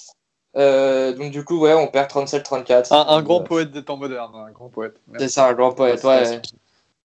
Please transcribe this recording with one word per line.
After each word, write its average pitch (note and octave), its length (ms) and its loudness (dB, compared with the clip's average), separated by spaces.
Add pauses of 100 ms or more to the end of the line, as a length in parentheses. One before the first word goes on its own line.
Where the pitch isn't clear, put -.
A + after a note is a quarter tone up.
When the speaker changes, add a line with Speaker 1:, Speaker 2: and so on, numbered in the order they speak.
(560)
Speaker 1:
Euh, C3+ 580 2
donc, C#3 180 -10
du C#3+ 120 -10
coup, E3 160 -4
ouais, D#3 140 6
on D#3 140 2
perd C#3 200 0
trente-sept C#3 360 -4
trente-quatre. B2 500 0
Speaker 2:
Un, D3+ 160 4
un D#3 120 4
grand E3 200 0
Speaker 1:
Euh, - 20 -8
Speaker 2:
poète E3 280 -4
des C#3+ 120 -14
temps C#3+ 140 -10
modernes, B2+ 380 -10
un A2 160 -20
grand A#2+ 180 -20
poète. A2 260 -12 (140)
Merci. A#2+ 180 -8
Speaker 1:
c'est B2+ 60 -8
ça, C3 160 4
un B2 40 0
grand B2 200 2
poète, B2 280 0
Speaker 2:
Merci, C3 60 0
Speaker 1:
ouais. B2 300 2
Speaker 2:
merci. - 180 -18 (500)